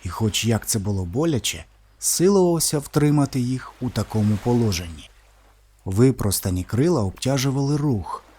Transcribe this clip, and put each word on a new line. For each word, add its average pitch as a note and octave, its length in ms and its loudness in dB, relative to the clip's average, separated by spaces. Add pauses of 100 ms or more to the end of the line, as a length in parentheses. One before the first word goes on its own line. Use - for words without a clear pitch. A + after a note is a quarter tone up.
і, F#2+ 40 -8
хоч G#2 360 -2
як A2+ 220 0
це - 120 -2
було F#2+ 260 -4
боляче, A#2 600 -2 (340)
силувався F3 800 2
втримати D3 600 2
їх B2 400 -4
у B2 100 -4
такому G#2+ 540 0
положенні. F#2 640 0 (760)
Випростані G2 800 2
крила C#3 380 0
обтяжували C3+ 760 0
рух, C#3 480 -4 (140)